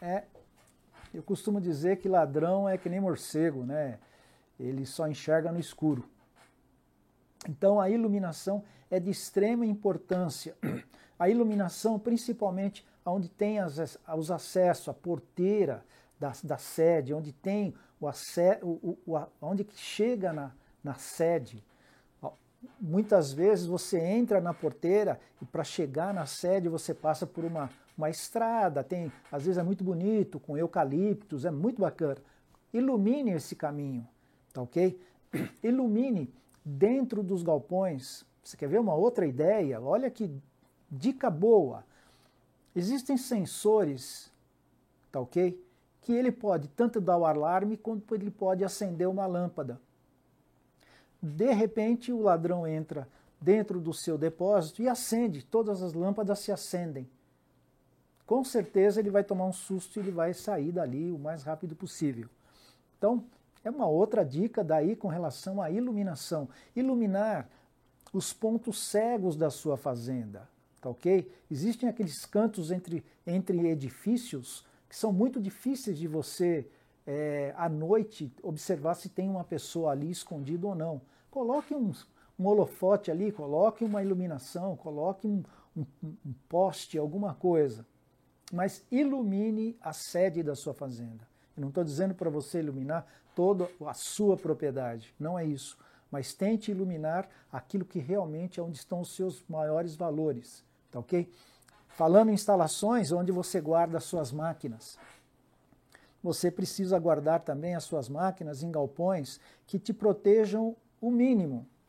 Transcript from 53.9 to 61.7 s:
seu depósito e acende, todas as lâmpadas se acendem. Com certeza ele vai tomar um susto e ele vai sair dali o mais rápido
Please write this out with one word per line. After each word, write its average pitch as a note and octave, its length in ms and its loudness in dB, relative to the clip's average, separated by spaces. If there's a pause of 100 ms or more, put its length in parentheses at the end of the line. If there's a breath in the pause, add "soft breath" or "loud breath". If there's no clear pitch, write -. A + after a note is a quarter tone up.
seu D#3+ 240 -4
depósito E3 640 0
e A#3+ 80 2
acende, A3+ 560 0
todas G#3 380 0
as F3 100 -4
lâmpadas G3+ 460 0
se G#3 140 -4
acendem. D#3+ 580 -6 (1120)
Com B3+ 200 2
certeza G#3 560 2
ele G3+ 100 0
vai G3+ 140 4
tomar F#3 220 -2
um F#3+ 60 -2
susto - 460 -8
e G#3 40 -4
ele F#3+ 100 -4
vai E3+ 220 0
sair F3 360 -4
dali E3 400 -4
o D#3+ 80 -6
mais D3+ 240 -8
rápido D#3 320 -8